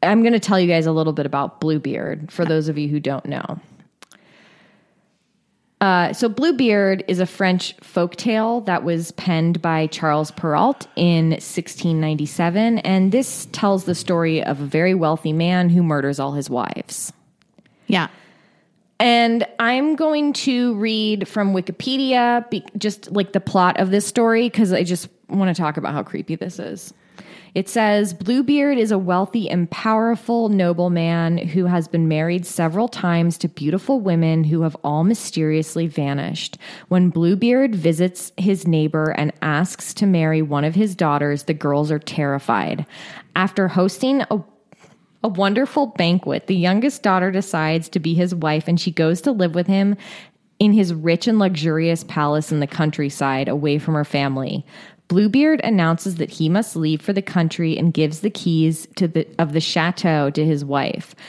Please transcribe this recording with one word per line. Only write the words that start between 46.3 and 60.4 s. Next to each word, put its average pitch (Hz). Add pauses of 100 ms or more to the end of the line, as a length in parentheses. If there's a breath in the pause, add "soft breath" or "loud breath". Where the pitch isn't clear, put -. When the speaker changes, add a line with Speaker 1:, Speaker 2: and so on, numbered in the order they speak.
Speaker 1:
the 196
youngest 196
daughter 185
decides 165
to 190
be 165
his 180
wife, 160
and 170
she 175
goes 165
to 285
live 180
with 175
him 196 (600 loud breath)
in 208
his 196
rich 165
and 220
luxurious 165
palace 151
in 151
the 143
countryside, 139
away 147
from 151
her 147
family. 139 (420 loud breath)
Bluebeard 254
announces 175
that 165
he 160
must 196
leave 156
for -
the 196
country 165
and 165
gives 156
the 208
keys 160
to 180
the, 165 (100)
of 160
the 156
chateau 160
to 151